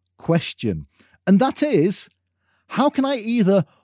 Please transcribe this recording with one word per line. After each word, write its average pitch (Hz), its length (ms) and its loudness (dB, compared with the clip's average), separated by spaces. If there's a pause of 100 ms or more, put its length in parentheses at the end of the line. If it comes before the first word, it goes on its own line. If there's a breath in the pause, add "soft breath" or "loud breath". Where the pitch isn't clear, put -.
(180)
question, 107 680 -4 (420 soft breath)
and 196 120 4
that 262 240 -2
is, 202 480 0 (600)
"How 285 180 0
can 269 160 -2
I 277 100 -2
either 202 480 2 (200)